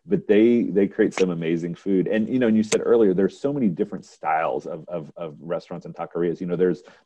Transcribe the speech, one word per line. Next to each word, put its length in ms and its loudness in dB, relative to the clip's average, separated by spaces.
But 220 -2
they, 360 6
they 240 2
create 260 0
some 160 0
amazing 460 -4
food. 320 0
And, 200 -2
you 100 -2
know, 100 2
and 100 4
you 60 2
said 200 -2
earlier, 300 4
there's 260 0
so 140 -4
many 160 0
different 340 -6
styles 640 -4
of, 240 -10
of, 260 -10
of 240 -10
restaurants 460 -8
and 100 -14
taquerias. 460 -4
You 60 -6
know, 100 -4
there's 260 2